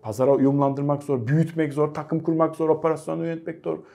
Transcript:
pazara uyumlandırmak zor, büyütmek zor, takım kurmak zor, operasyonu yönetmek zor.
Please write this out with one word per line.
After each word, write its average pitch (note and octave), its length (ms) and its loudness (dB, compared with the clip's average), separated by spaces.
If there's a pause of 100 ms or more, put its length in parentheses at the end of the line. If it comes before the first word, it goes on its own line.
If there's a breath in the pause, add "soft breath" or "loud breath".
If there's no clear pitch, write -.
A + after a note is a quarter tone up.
pazara B2+ 320 2
uyumlandırmak C#3 680 2
zor, B2 240 -2
büyütmek D#3 460 0
zor, D3+ 220 0
takım D#3 260 -4
kurmak D#3+ 360 0
zor, D#3+ 120 0
operasyonu D#3+ 560 0
yönetmek E3 400 -8
zor. D#3+ 140 -4 (160 soft breath)